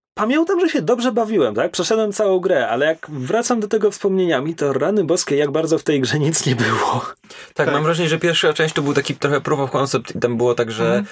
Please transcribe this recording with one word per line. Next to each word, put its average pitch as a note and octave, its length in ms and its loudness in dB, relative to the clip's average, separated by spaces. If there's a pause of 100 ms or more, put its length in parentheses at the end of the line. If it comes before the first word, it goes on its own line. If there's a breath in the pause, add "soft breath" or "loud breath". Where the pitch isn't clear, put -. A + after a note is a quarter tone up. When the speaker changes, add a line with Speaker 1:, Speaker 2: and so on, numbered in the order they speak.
(160)
Speaker 1:
pamiętam, D#4+ 440 0
że F4 100 2
się D4 120 0
dobrze A#3 300 0
bawiłem, G#3 440 0
tak? D3+ 160 0
Przeszedłem A3 400 0
całą G3 280 2
grę, E3 300 2
ale C3 160 0
jak D#3+ 240 -2
wracam F3+ 500 -2
do G#3+ 80 -4
tego G#3 240 2
wspomnieniami, E3+ 640 0
to C#3+ 180 0
rany F3 300 0
boskie, D#3+ 320 0
jak D3 160 2
bardzo D#3+ 280 0
w - 40 -8
tej D3 180 0
grze C3+ 180 0
nic D3+ 260 0
nie C3 100 2
było. A2+ 500 -2 (480 loud breath)
Speaker 2:
Tak, D3+ 120 0
Speaker 3:
Tak. D#3 80 2
Speaker 2:
mam D3 100 0
wrażenie, E3 260 0
że D3+ 100 0
pierwsza E3 340 2
część D#3+ 200 0
to D#3+ 80 0
był C#3+ 120 0
taki C#3 220 0
trochę C#3+ 260 0
proof C#3+ 180 -2
of C3+ 120 -2
concept C3 440 -2
i - 40 -8
tam A#2+ 180 0
było A#2+ 180 2
tak, A#2 160 -2
że A2 140 -4
Speaker 3:
Mhm. A#2 260 0